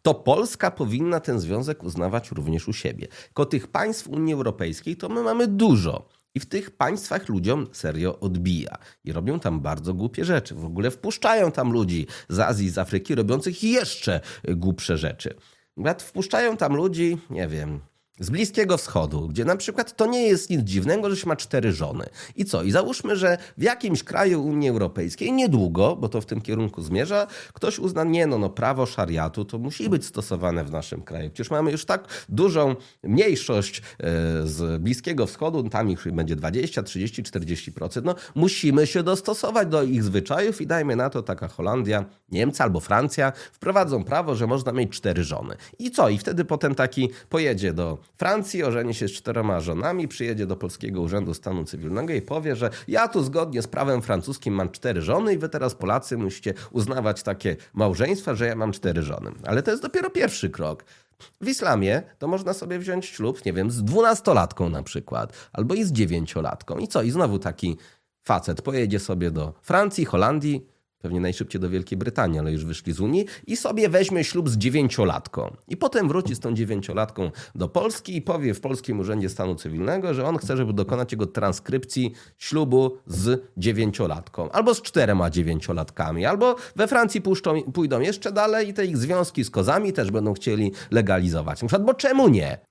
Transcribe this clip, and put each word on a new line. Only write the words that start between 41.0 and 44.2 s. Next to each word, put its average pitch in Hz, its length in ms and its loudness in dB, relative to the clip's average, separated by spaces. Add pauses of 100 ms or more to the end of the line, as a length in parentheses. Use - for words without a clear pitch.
to 127 120 -4
taka 92 260 -6
Holandia, 104 560 0 (280)
Niemcy 123 300 0
albo 92 180 2
Francja 135 520 2 (200)
wprowadzą 170 520 2
prawo, 143 300 0